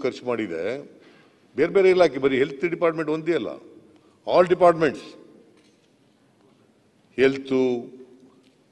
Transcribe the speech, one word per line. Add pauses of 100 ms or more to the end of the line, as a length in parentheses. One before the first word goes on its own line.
ಖರ್ಚು
ಮಾಡಿದೆ. (680)
ಬೇರೆ
ಬೇರೆ
ಇಲಾಖೆ,
ಬರೀ
health
department
ಒಂದೇ
ಅಲ್ಲ, (800)
all
departments, (2250)
Health, (1200)